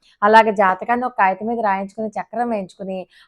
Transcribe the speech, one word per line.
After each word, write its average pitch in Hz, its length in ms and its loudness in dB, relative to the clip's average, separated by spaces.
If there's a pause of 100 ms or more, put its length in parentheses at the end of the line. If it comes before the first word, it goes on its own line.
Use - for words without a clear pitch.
(240)
అలాగే 220 280 6
జాతకాన్ని 208 540 0
ఒక 247 140 -8
కాగితం 196 280 0
మీద 233 120 -4
రాయించుకుని, 202 480 -4
చక్రం 214 420 -8
వేయించుకుని, 190 580 -8 (200)